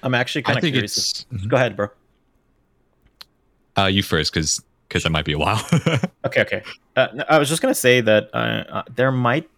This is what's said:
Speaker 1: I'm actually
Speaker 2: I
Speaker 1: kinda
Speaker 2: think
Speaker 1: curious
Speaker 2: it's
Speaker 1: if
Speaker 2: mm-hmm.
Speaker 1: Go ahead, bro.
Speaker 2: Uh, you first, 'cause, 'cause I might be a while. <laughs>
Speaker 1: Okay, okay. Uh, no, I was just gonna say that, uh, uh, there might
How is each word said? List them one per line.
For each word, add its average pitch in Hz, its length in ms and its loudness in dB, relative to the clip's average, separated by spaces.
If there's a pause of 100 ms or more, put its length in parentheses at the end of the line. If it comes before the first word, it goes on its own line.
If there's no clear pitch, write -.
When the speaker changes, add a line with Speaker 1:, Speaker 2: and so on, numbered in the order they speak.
Speaker 1:
I'm 127 120 0
actually 127 300 -2
Speaker 2:
I - 20 0
Speaker 1:
kinda 117 140 2
Speaker 2:
think 160 120 0
Speaker 1:
curious 113 240 -2
Speaker 2:
it's - 340 -6
Speaker 1:
if 117 80 -8
Speaker 2:
mm-hmm. 95 80 -6
Speaker 1:
Go 127 100 0
ahead, 120 180 2
bro. 101 120 -2 (1900)
Speaker 2:
Uh, 98 80 2
you 98 180 2
first, 78 300 -2
'cause, - 280 -2 (280)
'cause - 160 -2
I 82 40 2
might 78 160 -2
be 73 80 -2
a 73 60 -2
while. 98 320 -2
<laughs> 175 40 4 (480)
Speaker 1:
Okay, 135 180 0
okay. 101 220 -2 (320)
Uh, 131 200 4
no, 143 140 -6
I 156 100 6
was 143 100 0
just 165 140 -2
gonna 262 100 2
say 123 280 4
that, 107 320 4
uh, 117 360 -2
uh, - 140 -8 (120)
there 131 160 2
might 127 460 0